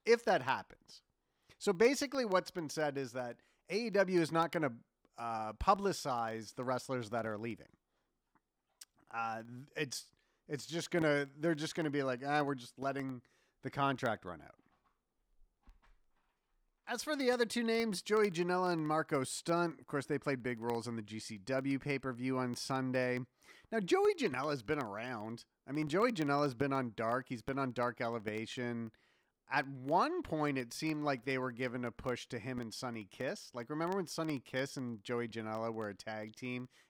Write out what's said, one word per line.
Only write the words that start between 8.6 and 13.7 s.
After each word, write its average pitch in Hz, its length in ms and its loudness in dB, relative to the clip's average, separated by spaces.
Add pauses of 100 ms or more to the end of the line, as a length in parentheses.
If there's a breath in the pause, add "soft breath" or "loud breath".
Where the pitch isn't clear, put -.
Uh, 113 320 -4 (320)
it's, 151 320 -4 (400)
it's 143 180 -6
just 160 240 -4
gonna, 147 480 4
they're 165 160 2
just 151 220 -2
gonna 156 160 0
be 143 100 2
like, 131 240 0
"Ah, 147 160 2
we're 143 140 0
just 120 240 -14
letting 135 420 -4 (400 soft breath)
the 131 80 -8
contract 131 560 0